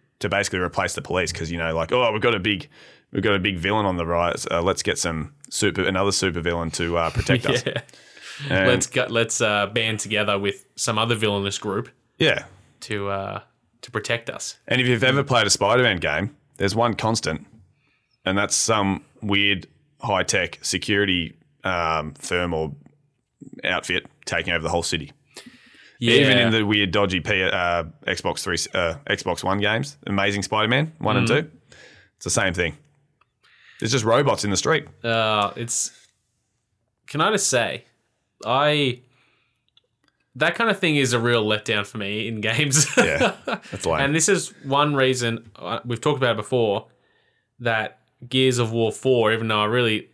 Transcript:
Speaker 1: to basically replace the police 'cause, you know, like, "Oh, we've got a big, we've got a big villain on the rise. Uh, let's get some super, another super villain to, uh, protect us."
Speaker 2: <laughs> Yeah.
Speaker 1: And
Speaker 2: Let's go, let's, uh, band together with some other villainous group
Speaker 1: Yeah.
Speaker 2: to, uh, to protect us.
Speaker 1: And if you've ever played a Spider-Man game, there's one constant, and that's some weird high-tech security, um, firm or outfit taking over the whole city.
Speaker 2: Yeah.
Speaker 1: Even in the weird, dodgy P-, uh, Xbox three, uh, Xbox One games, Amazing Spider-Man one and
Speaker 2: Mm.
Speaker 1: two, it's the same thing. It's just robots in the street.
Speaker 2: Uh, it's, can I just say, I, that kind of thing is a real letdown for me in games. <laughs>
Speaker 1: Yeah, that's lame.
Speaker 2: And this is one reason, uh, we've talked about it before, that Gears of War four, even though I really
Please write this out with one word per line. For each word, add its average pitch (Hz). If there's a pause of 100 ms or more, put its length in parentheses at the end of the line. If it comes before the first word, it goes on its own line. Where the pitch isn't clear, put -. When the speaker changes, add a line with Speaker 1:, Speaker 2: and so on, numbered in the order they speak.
(180)
Speaker 1:
to 101
basically 98
replace 90
the -
police 87
'cause, 82
you 85
know, 82
like, 82
"Oh, 123
we've 107
got 120
a 98
big, 101 (440)
we've 95
got 104
a -
big 92
villain 101
on 90
the 85
rise. 87
Uh, 85
let's 90
get -
some 80 (160)
super, 95
another 95
super 87
villain 85
to, 85
uh, 82
protect -
us." 120
Speaker 2:
<laughs> -
Yeah. 120 (680)
Speaker 1:
And 95
Speaker 2:
Let's -
go, -
let's, 113
uh, 104
band 110
together 104
with 98
some 110
other 117
villainous 101
group 107 (300)
Speaker 1:
Yeah. 156 (360)
Speaker 2:
to, 101
uh, 98 (400)
to -
protect 117
us. - (100)
Speaker 1:
And 123
if 123
you've 123
ever 135
played 117
a 95
Spider-Man 110
game, 78 (220)
there's 98
one 117
constant, - (800)
and 95
that's 101
some 101 (180)
weird 101 (360)
high-tech 92
security, 95 (320)
um, 80
firm 87
or 78 (880)
outfit 87 (220)
taking 85
over 80
the 80
whole 85
city. 73 (880)
Speaker 2:
Yeah. 123
Speaker 1:
Even 131
in 120
the 110
weird, 101
dodgy 92
P-, 95
uh, 87 (220)
Xbox 90
three, 85 (200)
uh, 82 (100)
Xbox 95
One 95
games, 113 (100)
Amazing 101
Spider-Man 117
one 107
and 120
Speaker 2:
Mm. 123
Speaker 1:
two, - (680)
it's -
the 90
same 98
thing. 85 (1040)
It's 113
just 120
robots 117
in 104
the 92
street. 151 (180)
Speaker 2:
Uh, 110
it's, - (1160)
can 151
I 196
just -
say, 110 (600)
I, 139 (1300)
that 156
kind 226
of -
thing 156
is 127
a 120
real 117
letdown 107
for -
me 104
in 110
games. 135
<laughs> -
Speaker 1:
Yeah, - (120)
that's -
lame. 80
Speaker 2:
And 139
this 165
is 175 (100)
one 143
reason, 123
uh, 104
we've 117
talked 143
about 123
it 107
before, 110 (720)
that 113 (280)
Gears 131
of 113
War 113
four, 117
even 113
though 107
I -
really 113